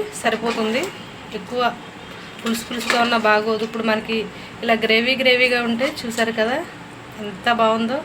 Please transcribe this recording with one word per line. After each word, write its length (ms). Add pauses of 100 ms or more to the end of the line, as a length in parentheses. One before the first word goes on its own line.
(200)
సరిపోతుంది. 640 (560)
ఎక్కువ 220 (800)
పులుసు 280
పులుసుగా 360
ఉన్నా 220
బాగోదు. 400
ఇప్పుడు 240
మనకి 260 (460)
ఇలా 120 (100)
గ్రేవీ 360
గ్రేవీగా 380 (100)
ఉంటే 180 (140)
చూసారు 380
కదా 180 (680)
ఎంత 360
బాగుందో 440